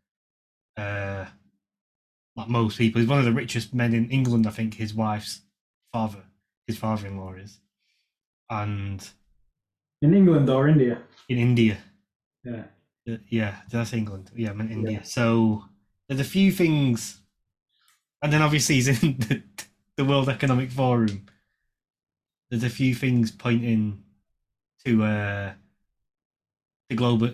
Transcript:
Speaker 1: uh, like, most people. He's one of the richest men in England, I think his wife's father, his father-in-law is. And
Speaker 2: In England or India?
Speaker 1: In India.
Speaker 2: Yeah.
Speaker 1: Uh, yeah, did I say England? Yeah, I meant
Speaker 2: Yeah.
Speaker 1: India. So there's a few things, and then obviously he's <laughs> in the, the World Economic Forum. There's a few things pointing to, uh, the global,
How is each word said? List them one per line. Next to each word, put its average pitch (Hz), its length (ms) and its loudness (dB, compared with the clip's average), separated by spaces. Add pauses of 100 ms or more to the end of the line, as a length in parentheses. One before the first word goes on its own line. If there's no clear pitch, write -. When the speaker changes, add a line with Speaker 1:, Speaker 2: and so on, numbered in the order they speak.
(760)
Speaker 1:
uh, 101 480 -8 (1120)
like, 107 120 -12
most 117 280 0
people. 113 240 2
He's 117 80 2
one 143 100 2
of 131 60 2
the 117 80 2
richest 113 400 -4
men 120 220 0
in 117 160 0
England, 120 360 2
I 101 40 -2
think 110 240 -6
his 107 180 -8
wife's 107 480 -6 (500)
father, 104 340 -6 (420)
his 110 100 -8
father-in-law 98 580 -6
is. 95 260 -20 (920)
And 101 580 -6 (960)
Speaker 2:
In 147 100 6
England 160 380 6
or 135 180 4
India? 127 320 4 (300)
Speaker 1:
In 123 80 0
India. 117 400 4 (680)
Speaker 2:
Yeah. 117 200 -10 (460)
Speaker 1:
Uh, 113 60 -6 (140)
yeah, 107 260 -2 (140)
did 117 100 -2
I 113 40 -2
say 117 120 -8
England? 101 400 -8
Yeah, 113 140 -4
I - 20 -10
meant 110 160 -6
Speaker 2:
Yeah. 110 80 -8
Speaker 1:
India. 107 260 -4
So 113 640 2 (440)
there's 135 120 -4
a 135 40 -2
few 190 280 4
things, 151 680 0 (1000)
and 147 100 -2
then 151 120 4
obviously 151 320 2
he's 127 140 4
<laughs> 131 140 2
in 143 140 2
the, 120 260 -4 (540)
the 143 80 -2
World 139 240 2
Economic 127 420 0
Forum. 120 540 0 (1300)
There's 117 120 -2
a 123 80 0
few 131 240 0
things 120 380 0
pointing 113 720 -2 (800)
to, 113 180 2
uh, 101 500 -4 (1400)
the 120 60 -4
global, 117 400 2